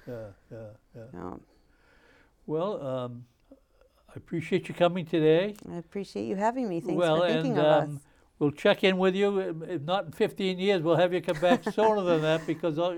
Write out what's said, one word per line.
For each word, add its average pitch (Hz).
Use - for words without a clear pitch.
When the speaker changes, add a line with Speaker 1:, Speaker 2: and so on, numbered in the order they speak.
Speaker 1:
yeah, 113
yeah, 110
yeah. 120
Speaker 2:
no. 90
Speaker 1:
Well, 165
um, 123
I -
appreciate -
you 151
coming 175
today. 165
Speaker 2:
I 175
appreciate 202
you 208
having 233
me. 175
Thanks 165
Speaker 1:
Well, 160
Speaker 2:
for 175
thinking 160
Speaker 1:
and, -
Speaker 2:
of 151
Speaker 1:
um, 147
Speaker 2:
us. 139
Speaker 1:
we'll -
check -
in 190
with 190
you, 202
um, 170
if 156
not 180
in 151
fifteen 190
years, 190
we'll 165
have 175
you 180
come 175
back 175
Speaker 2:
<laughs> 214
Speaker 1:
sooner 214
than 170
that, 160
because, 160
uh, 175